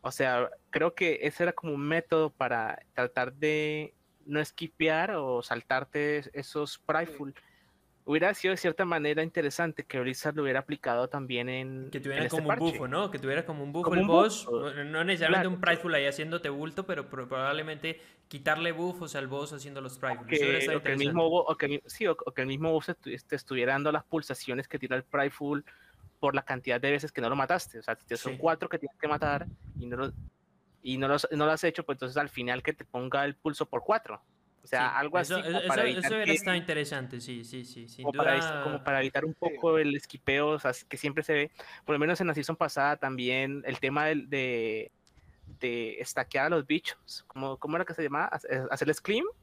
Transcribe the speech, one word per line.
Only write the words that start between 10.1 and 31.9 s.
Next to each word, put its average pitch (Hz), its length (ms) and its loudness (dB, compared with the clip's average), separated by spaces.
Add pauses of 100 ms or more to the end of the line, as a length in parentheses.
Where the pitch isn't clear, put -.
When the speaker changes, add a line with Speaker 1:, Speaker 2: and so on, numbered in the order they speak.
Speaker 1:
lo 151 80 -2
hubiera 135 160 2
aplicado 127 500 0
también 127 400 -4
en, 131 400 -6
Speaker 3:
Que 139 120 -6
tuviera 139 220 -2
Speaker 1:
en 160 40 0
este 165 100 -2
Speaker 3:
como 151 140 0
un - 60 4
Speaker 1:
parche. 165 160 2
Speaker 3:
bufo, 127 160 -4
¿no? 175 240 0
Que 143 80 -6
tuviera 139 260 -2
como 151 160 -8
un 143 100 -8
bufo 170 120 -2
Speaker 1:
Como 175 100 4
Speaker 3:
el 165 60 6
Speaker 1:
un 202 80 6
Speaker 3:
boss. 190 360 6
Speaker 1:
bufo. 117 160 0
Speaker 3:
Bueno, 143 220 -4
no 156 220 -2
necesariamente 180 400 4
Speaker 1:
Claro. 185 60 2
Speaker 3:
un 180 100 -4
prideful 170 340 2
ahí 139 120 4
haciéndote 156 420 -2
bulto, 151 360 -4
pero 151 240 -4
pro-, 127 200 -8
probablemente 151 720 -2 (260)
quitarle 156 460 0
buffos 175 420 -4
al 135 140 -4
boss 143 240 -6
haciendo 139 280 -10
los 131 180 -10
prideful. 123 300 -4
Eso 147 140 2
hubiera 139 160 4
Speaker 1:
Que, 135 60 2
Speaker 3:
estado 147 140 2
Speaker 1:
o 139 40 -4
que 139 60 -2
el 139 60 2
Speaker 3:
interesante. 143 260 2
Speaker 1:
mismo 165 100 6
bo-, 175 140 4
o 156 120 2
que 147 120 0
mi-, 143 180 -2
sí, - 220 -4
o, 160 80 2 (100)
o - 60 -6
que - 80 -4
el 131 80 0
mismo 151 240 0
boss 156 160 0
estu-, 131 360 -8
te - 120 -4
estuviera 131 380 0
dando 143 180 2
las 151 100 0
pulsaciones 135 640 -4
que 135 140 -6
tira 127 160 -2
el 127 80 -2
prideful 143 600 -2 (540)
por 139 160 2
la 139 80 2
cantidad 123 380 0
de 139 100 2
veces 143 220 0
que - 80 -4
no 117 80 2
lo 135 80 2
mataste. 139 420 0
O - 60 -14
sea, 113 200 0
si 120 120 -2
son 127 160 -4
Speaker 3:
Sí. 131 60 -8
Speaker 1:
cuatro 160 300 2
que - 120 -2
tienes - 180 -10
que 156 80 -2
matar 147 400 0 (320)
y 120 80 -8
no 120 100 -6
lo, 131 160 -2 (720)
y 131 160 -2
no 135 80 2
los, 143 240 4
no 151 160 4
lo 156 60 6
has 156 100 0
hecho, 170 220 0
pues 139 120 -2